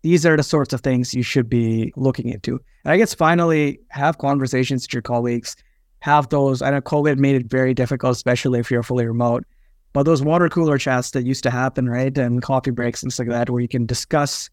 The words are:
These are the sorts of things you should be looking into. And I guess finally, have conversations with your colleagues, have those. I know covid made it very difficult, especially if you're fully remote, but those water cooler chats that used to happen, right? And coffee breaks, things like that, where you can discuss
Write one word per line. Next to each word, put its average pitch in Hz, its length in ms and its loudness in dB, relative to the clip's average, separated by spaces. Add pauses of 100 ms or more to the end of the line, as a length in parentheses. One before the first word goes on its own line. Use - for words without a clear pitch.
These 165 240 4
are 160 100 6
the 151 60 2
sorts 147 300 0
of 131 80 -4
things 127 340 0
you 123 80 -2
should 117 260 0
be 113 460 0
looking 131 360 -2
into. 123 300 -6 (240)
And 147 80 0
I 175 40 4
guess 220 180 2
finally, 160 640 2 (120)
have 143 280 -2
conversations 131 640 0
with - 100 -12
your 120 100 -4
colleagues, 120 520 -4 (460)
have 147 300 2
those. 139 320 2
I 135 100 0
know 139 80 0
covid 147 380 0
made 139 180 4
it 123 100 0
very 131 280 0
difficult, 127 420 0
especially 123 420 0
if 117 140 -4
you're 117 100 0
fully 123 240 -2
remote, 117 380 0 (500)
but 139 80 2
those 151 180 4
water 165 280 2
cooler 156 280 0
chats 127 360 -2
that 127 120 -2
used 127 200 -4
to 123 60 0
happen, 127 380 -2
right? 131 300 -2
And 123 240 0
coffee 131 300 -2
breaks, 120 280 -4
things - 180 -6
like 120 100 -4
that, 120 200 -2
where 123 140 -2
you 120 60 -4
can 120 180 -2
discuss - 680 -4